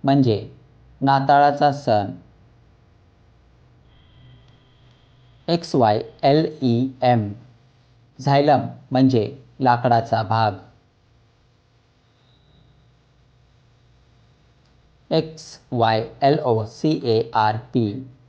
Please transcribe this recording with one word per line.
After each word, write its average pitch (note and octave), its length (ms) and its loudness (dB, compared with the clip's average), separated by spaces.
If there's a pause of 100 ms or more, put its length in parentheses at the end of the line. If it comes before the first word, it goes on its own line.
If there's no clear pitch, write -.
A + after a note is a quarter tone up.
म्हणजे C3 460 2 (500)
नाताळाचा C#3+ 720 2
सण. G#2+ 380 -2 (3500)
एक्स E3+ 260 -4
वाय A2 280 2 (200)
एल D3+ 400 0
ई B2 260 0 (140)
एम, A#2 300 0 (880)
झायलम, C#3 400 2 (300)
म्हणजे C3 540 0 (160)
लाकडाचा A#2+ 640 0
भाग. A2 300 -2 (4000)
एक्स - 480 -4 (140)
वाय A2+ 360 0 (140)
एल C#3 160 2
ओ A2 260 -2
सी D#3 400 -4
ए A2+ 300 0
आर A2 220 0
पी A#2 520 -4 (200)